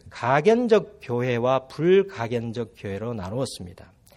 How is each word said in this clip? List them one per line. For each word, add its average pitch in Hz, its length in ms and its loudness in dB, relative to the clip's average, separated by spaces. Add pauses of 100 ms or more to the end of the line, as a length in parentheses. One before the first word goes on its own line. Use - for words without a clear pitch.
가견적 202 920 2
교회와 123 640 0
불가견적 120 1080 0
교회로 104 360 -8
나누었습니다. 95 800 -8 (260)